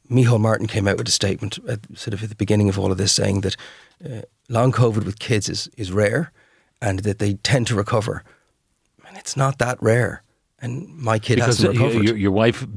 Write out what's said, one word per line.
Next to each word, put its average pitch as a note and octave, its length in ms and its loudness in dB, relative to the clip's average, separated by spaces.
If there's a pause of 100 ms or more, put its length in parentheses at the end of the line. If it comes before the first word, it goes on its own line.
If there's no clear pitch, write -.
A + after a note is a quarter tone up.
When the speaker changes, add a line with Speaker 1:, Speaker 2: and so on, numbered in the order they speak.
(100)
Speaker 1:
Micheál A#2+ 300 6
Martin A2 260 2
came G2+ 220 0
out F#2 80 2
with A#2 120 -4
a - 40 -2
statement - 460 -2 (100)
at, G#2+ 120 -6 (140)
sort A2 200 -10
of G2+ 80 -8
at G#2+ 80 -8
the - 40 -14
beginning G#2 360 2
of F#2+ 80 -2
all F#2+ 120 0
of F#2 80 -2
this, F#2+ 140 0
saying G2 300 0
that, F#2+ 140 -4 (480)
uh, A#2+ 180 -12 (260)
long B2 240 2
covid A2 320 2
with G2 140 -8
kids G#2+ 320 -2
is, - 260 -8
is F#2 160 -8
rare, G#2+ 400 0 (480)
and F#2+ 200 -2
that G2+ 180 -2
they G#2 160 0
tend A#2+ 320 0
to A#2 80 -2
recover. G#2 500 -2 (840)
And - 120 -20
it's - 180 -10
not C3+ 220 0
that B2 240 -2
rare. A2 400 2 (380)
And C3 280 -8
my A#2+ 300 -2
kid A2 180 0
Speaker 2:
Because A#2 220 2
Speaker 1:
hasn't - 160 2
Speaker 2:
y-, A#2 60 2
y-, A#2 80 4
Speaker 1:
recovered. A2+ 200 2
Speaker 2:
your, A2+ 80 0
your G2 160 2
wife A2+ 340 2 (100)